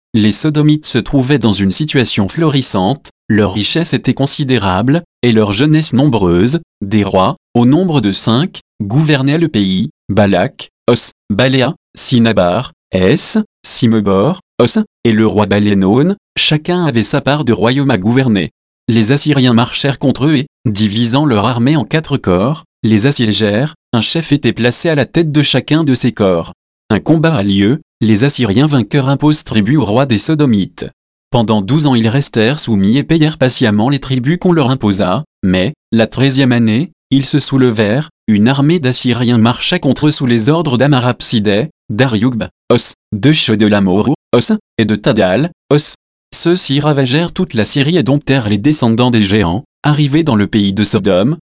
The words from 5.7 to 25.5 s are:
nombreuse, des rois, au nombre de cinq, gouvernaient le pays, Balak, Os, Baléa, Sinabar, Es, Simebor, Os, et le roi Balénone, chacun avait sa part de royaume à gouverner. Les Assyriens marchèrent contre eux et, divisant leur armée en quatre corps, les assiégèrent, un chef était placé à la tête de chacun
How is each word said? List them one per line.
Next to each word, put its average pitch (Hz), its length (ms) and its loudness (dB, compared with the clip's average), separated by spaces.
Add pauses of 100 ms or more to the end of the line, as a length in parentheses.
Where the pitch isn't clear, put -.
nombreuse, 117 720 2 (200)
des 101 220 0
rois, 98 320 0 (180)
au 120 120 2
nombre 156 340 2
de 101 140 0
cinq, 120 480 -2 (200)
gouvernaient 143 560 0
le 170 120 0
pays, 101 400 0 (180)
Balak, 101 640 0 (200)
Os, 120 220 0 (180)
Baléa, 131 460 0 (220)
Sinabar, 110 760 0 (220)
Es, 92 460 0 (260)
Simebor, 110 760 0 (200)
Os, 123 200 2 (240)
et 117 80 2
le 110 160 2
roi 104 200 2
Balénone, 104 680 2 (220)
chacun 170 480 -2
avait 117 180 0
sa 143 180 -2
part 147 220 -2
de 117 80 0
royaume 131 400 0
à 113 60 0
gouverner. 107 540 0 (360)
Les 113 240 2
Assyriens 135 420 2
marchèrent 123 460 -2
contre 131 280 -2
eux 160 80 2
et, 135 120 -2 (180)
divisant 110 600 0
leur 107 200 0
armée 123 300 0
en 135 80 0
quatre 151 340 -4
corps, 104 460 -2 (200)
les 107 220 2
assiégèrent, 110 680 0 (160)
un 117 100 0
chef 160 300 -2
était 127 220 0
placé 120 360 -2
à 156 60 0
la 135 100 0
tête 165 260 -2
de 147 100 2
chacun 147 420 0